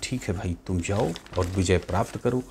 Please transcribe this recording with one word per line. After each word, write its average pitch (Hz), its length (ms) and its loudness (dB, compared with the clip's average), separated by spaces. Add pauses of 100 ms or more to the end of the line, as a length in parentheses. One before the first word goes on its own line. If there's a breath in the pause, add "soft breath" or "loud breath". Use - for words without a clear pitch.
ठीक 127 200 -4
है 104 100 0
भाई 87 240 -4 (100)
तुम 92 120 0
जाओ 101 320 0 (260)
और 92 80 4
विजय 92 320 4
प्राप्त 95 400 0
करो, 123 320 0